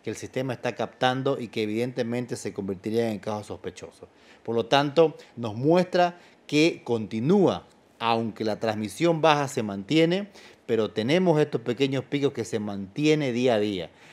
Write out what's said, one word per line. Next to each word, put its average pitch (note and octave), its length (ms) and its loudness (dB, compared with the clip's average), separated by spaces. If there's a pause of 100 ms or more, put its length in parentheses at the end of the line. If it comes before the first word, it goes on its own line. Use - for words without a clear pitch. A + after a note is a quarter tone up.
que - 80 -10
el G#2+ 60 -6
sistema C3 380 -6
está A#2 220 -6
captando B2+ 640 -2
y A2+ 120 -8
que A2+ 140 -4
evidentemente A#2+ 760 -4
se G2+ 160 -8
convertirían G#2+ 560 -2
en G#2+ 100 -6
casos G#2 280 -8
sospechosos. - 600 -14 (360)
Por A#2 120 -4
lo A2+ 120 0
tanto, D3 500 4 (180)
nos A#2 200 -6
muestra F3 640 2 (300)
que D#3+ 380 2
continúa, A2+ 840 2 (320)
aunque A#2 460 0
la G#2 160 -2
transmisión A2+ 600 0
baja D3 280 4
se - 120 -4
mantiene, D#3+ 680 0 (360)
pero A2 260 0
tenemos D3+ 500 2
estos C#3+ 180 -2
pequeños C3 460 -2
picos C#3 260 -2
que A#2 140 -6
se A2 140 -6
mantiene A#2 720 -2
día B2 220 2
a G#2+ 40 2
día. G2 300 -2 (240)